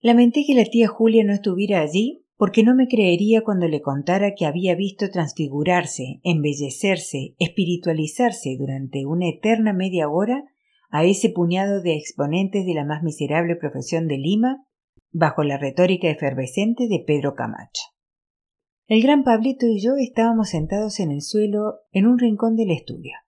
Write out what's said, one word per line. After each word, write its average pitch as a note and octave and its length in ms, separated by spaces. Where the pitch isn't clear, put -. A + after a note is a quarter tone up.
Lamenté A#3+ 440
que D4 80
la A#3+ 120
tía A#3 220
Julia A3+ 360
no G3+ 100
estuviera G3 480
allí F#3 380
porque G#3+ 280
no B3 120
me B3+ 120
creería G#3 540
cuando G3 260
le D3+ 140
contara F3+ 540
que F3 100
había F3 300
visto G3 340
transfigurarse, D3+ 1120
embellecerse, D3 1120
espiritualizarse E3+ 1200
durante C3+ 480
una E3+ 240
eterna A3 420
media F3+ 380
hora A3 340
a D#3 160
ese G3 240
puñado F#3 520
de E3+ 140
exponentes F3+ 720
de F3+ 80
la D3 120
más D3 160
miserable D#3+ 540
profesión D#3+ 520
de C#3+ 100
Lima, A3 480
bajo D#3+ 320
la C#3 140
retórica F3+ 520
efervescente D3+ 800
de G3+ 180
Pedro C#3+ 300
Camacho. - 480
El A3 160
gran C#4 200
Pablito A#3+ 440
y G#3+ 120
yo A3+ 160
estábamos A3+ 540
sentados G3 500
en E3 120
el C#3+ 100
suelo, G#3 600
en G3 160
un B3 100
rincón A3+ 380
del A3 160
estudio. - 420